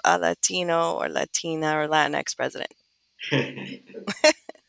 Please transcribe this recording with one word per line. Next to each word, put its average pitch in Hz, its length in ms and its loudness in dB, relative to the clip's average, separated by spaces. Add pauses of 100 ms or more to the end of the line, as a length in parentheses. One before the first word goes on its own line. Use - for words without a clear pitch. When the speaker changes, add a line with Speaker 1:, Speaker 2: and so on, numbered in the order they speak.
Speaker 1:
a 175 140 6
Latino 170 760 0
or - 160 -2
Latina 156 720 -2
or 151 80 0
Latinx 147 500 0
president? - 360 -6 (280)
Speaker 2:
<laughs> - 300 -12
I - 500 -4 (880)